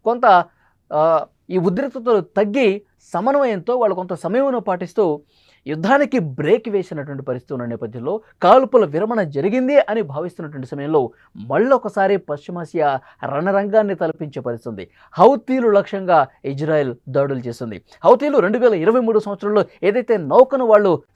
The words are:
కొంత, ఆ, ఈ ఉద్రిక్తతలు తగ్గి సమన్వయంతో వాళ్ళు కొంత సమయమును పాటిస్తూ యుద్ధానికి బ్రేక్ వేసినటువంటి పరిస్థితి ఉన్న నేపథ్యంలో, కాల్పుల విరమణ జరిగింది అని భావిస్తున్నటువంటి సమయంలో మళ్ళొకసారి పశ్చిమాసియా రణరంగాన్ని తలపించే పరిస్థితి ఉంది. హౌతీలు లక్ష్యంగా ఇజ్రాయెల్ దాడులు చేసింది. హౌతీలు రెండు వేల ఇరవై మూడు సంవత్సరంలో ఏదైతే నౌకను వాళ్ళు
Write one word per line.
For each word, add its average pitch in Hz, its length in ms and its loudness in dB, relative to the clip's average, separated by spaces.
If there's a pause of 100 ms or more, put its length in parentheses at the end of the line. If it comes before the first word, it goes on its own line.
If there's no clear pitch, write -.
కొంత, 226 400 4 (480)
ఆ, 156 340 2 (240)
ఈ 180 80 -2
ఉద్రిక్తతలు 226 600 -2
తగ్గి 208 640 0 (300)
సమన్వయంతో 233 640 0
వాళ్ళు 214 180 0
కొంత 180 200 -8
సమయమును 240 460 -2
పాటిస్తూ 175 600 -2 (460)
యుద్ధానికి 233 520 0
బ్రేక్ 160 500 -2
వేసినటువంటి 147 540 -6
పరిస్థితి 127 320 -8
ఉన్న 123 100 -8
నేపథ్యంలో, 120 560 -8 (220)
కాల్పుల 233 420 6
విరమణ 202 380 -2
జరిగింది 254 560 0
అని 220 240 0
భావిస్తున్నటువంటి 147 680 -10
సమయంలో 143 420 -2 (260)
మళ్ళొకసారి 196 800 0
పశ్చిమాసియా 156 840 -4 (240)
రణరంగాన్ని 196 720 0
తలపించే 156 480 -6
పరిస్థితి 120 260 -8
ఉంది. 95 200 -12 (240)
హౌతీలు 254 560 2
లక్ష్యంగా 190 580 2 (180)
ఇజ్రాయెల్ 139 500 -2 (140)
దాడులు 139 300 -2
చేసింది. 117 440 -10 (220)
హౌతీలు 262 340 4
రెండు 208 200 2
వేల 226 160 4
ఇరవై 208 260 2
మూడు 226 180 0
సంవత్సరంలో 202 460 -2 (180)
ఏదైతే 220 340 0
నౌకను 240 480 2
వాళ్ళు 208 380 4 (140)